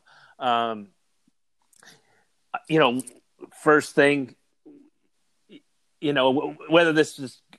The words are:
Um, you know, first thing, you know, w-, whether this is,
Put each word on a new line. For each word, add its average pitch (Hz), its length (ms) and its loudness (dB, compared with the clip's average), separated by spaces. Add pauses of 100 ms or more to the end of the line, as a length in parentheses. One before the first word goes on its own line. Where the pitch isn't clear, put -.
(380)
Um, 117 520 -6 (1800)
you 160 120 0
know, 127 220 0 (600)
first 151 340 2
thing, 143 400 0 (1600)
you 147 140 -4
know, 131 200 2
w-, 151 240 -6 (120)
whether 165 240 2
this 151 260 0
is, 131 220 -16 (180)